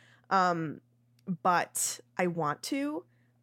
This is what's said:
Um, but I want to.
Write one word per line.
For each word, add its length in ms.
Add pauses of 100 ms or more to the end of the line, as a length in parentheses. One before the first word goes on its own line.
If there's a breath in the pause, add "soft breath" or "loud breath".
(320 loud breath)
Um, 500 (600)
but 560 (180)
I 100
want 360
to. 400 (400 soft breath)